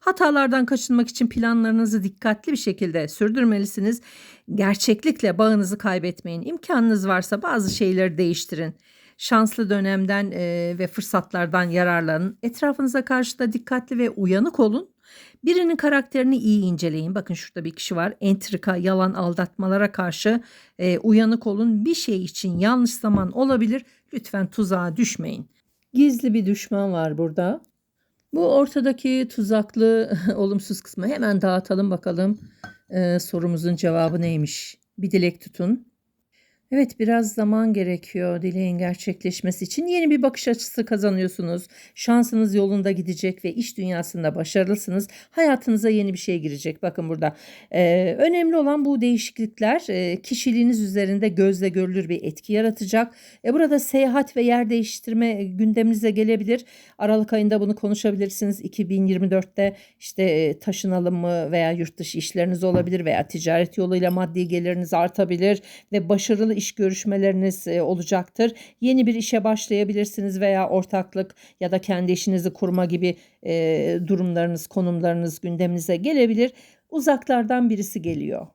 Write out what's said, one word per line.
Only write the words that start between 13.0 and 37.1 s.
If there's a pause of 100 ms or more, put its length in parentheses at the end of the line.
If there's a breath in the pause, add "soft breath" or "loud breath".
karşı
da
dikkatli
ve
uyanık
olun. (540 loud breath)
Birinin
karakterini
iyi
inceleyin.
Bakın,
şurada
bir
kişi
var.
Entrika,
yalan,
aldatmalara
karşı, (360 loud breath)
e,
uyanık
olun.
Bir
şey
için
yanlış
zaman
olabilir. (280 soft breath)
Lütfen
tuzağa
düşmeyin. (440)
Gizli
bir
düşman
var
burada. (720)
Bu
ortadaki
tuzaklı,
<laughs>
olumsuz
kısmı
hemen
dağıtalım
bakalım. (500 loud breath)
E,
sorumuzun
cevabı
neymiş? (200)
Bir
dilek
tutun. (840)
Evet,
biraz